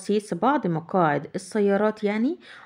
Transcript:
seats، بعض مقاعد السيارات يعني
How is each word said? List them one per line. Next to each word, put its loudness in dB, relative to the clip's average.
seats، -2
بعض 0
مقاعد 0
السيارات 0
يعني 0